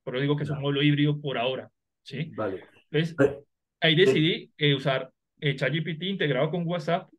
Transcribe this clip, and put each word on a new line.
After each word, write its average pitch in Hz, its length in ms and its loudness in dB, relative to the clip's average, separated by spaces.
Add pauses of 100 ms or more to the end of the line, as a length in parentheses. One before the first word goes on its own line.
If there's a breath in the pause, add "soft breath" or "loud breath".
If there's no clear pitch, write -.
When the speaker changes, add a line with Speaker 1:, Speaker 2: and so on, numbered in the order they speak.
Speaker 1:
Por 127 140 -6
eso 135 60 -2
digo 143 140 0
que 147 80 -4
es 147 60 -4
un 147 60 -6
Speaker 2:
Ya. 139 60 -8
Speaker 1:
modelo 143 200 0
híbrido 147 380 4
por 139 180 -4
ahora, 120 320 -4 (320)
¿sí? 135 320 -8
Speaker 2:
Vale. 104 260 -4 (300)
Speaker 1:
Entonces, 160 280 0
Speaker 2:
Eh, - 200 4 (420)
Speaker 1:
ahí 160 140 4
Speaker 2:
eh. - 20 2
Speaker 1:
decidí, 190 640 4
eh, 147 160 2
usar, 131 360 -2 (300)
eh, 139 160 0
chat 139 160 -2
G 160 100 -2
P 170 140 -6
T 175 100 -8
integrado 160 440 0
con 170 160 -4
WhatsApp 170 520 -4